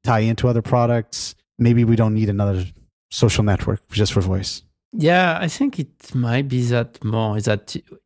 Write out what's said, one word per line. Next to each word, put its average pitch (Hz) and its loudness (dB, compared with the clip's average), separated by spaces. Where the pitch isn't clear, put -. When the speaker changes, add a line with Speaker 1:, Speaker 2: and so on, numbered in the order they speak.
Speaker 1:
tie 113 2
into 113 0
other 117 0
products, 120 -2
maybe 117 4
we 113 4
don't 110 2
need 107 0
another 98 0
social - 2
network 101 -2
just 101 -2
for 101 0
voice. 92 -4
Speaker 2:
Yeah, 175 2
I 165 -2
think 277 -4
it - -10
might 123 0
be 127 -2
that 120 -2
more, 107 -2
is 101 -4
that 104 -2